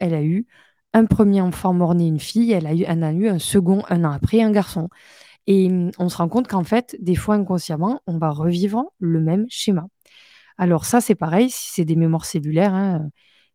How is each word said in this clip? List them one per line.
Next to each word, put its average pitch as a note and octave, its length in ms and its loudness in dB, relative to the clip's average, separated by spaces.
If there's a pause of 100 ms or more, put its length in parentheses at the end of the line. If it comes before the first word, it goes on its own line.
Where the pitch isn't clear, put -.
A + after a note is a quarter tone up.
elle E3+ 140 -2
a D3+ 80 -2
eu F3+ 240 -2 (460)
un A3+ 120 6
premier G3+ 380 4
enfant F3+ 320 0
mort-né, F3 320 2
une D#3 140 0
fille, A#3 320 0
elle E3 140 0
a D#3 80 -2
eu, E3+ 120 2
elle E3 160 -2
a D#3 100 -2
eu G3 160 0
un F3+ 100 0
second G3 520 2
un E3+ 140 2
an D3 80 0
après, G#3+ 300 0
un A3 80 2
garçon. F#3 380 -2 (580)
Et, G3 200 4
hum, F3+ 320 0
on F3+ 100 0
se - 80 -8
rend E3+ 120 0
compte A#3+ 200 -2
qu'en F#3 160 -2
fait, - 360 -2
des F3 160 0
fois - 180 0
inconsciemment, F#3 720 -2
on E3+ 100 -4
va D#3+ 140 0
revivre F3 540 -2 (140)
le E3 220 0
même F3 300 0
schéma. F3+ 360 -2 (680)
Alors F3 300 2
ça, A#3+ 160 2
c'est G#3 120 2
pareil, F#3 360 0
si - 200 -12
c'est F3 140 -2
des D#3+ 120 0
mémoires D#3+ 280 0
cellulaires, E3 500 0
hein, F3+ 360 -2 (440)